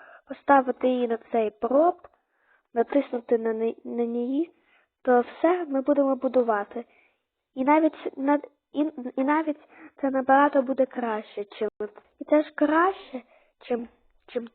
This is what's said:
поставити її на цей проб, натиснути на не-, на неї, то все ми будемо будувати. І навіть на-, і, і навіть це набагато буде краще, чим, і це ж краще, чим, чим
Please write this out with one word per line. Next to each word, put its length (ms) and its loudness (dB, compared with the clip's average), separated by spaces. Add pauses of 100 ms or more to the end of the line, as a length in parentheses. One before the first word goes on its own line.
(280)
поставити 600 2
її 200 0
на 80 -2
цей 340 -2
проб, 580 0 (680)
натиснути 640 -2
на 140 -4
не-, 320 -4
на 220 -4
неї, 460 -4 (500)
то 180 4
все 440 -2
ми 160 -4
будемо 360 2
будувати. 680 -2 (720)
І 100 -4
навіть 540 2
на-, 220 2 (320)
і, 200 -2 (240)
і 80 0
навіть 440 -2 (320)
це 100 -2
набагато 520 4
буде 240 0
краще, 580 -8
чим, 240 -6 (500)
і 60 -12
це 180 2
ж 120 -8
краще, 680 0 (380)
чим, 280 -6 (380)
чим 280 -10